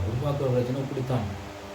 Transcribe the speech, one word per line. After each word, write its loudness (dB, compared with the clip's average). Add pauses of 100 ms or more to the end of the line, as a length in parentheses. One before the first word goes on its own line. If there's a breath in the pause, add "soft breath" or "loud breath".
உருவாக்குற 0
பிரச்சனை 2
இப்படித்தான். 0 (480)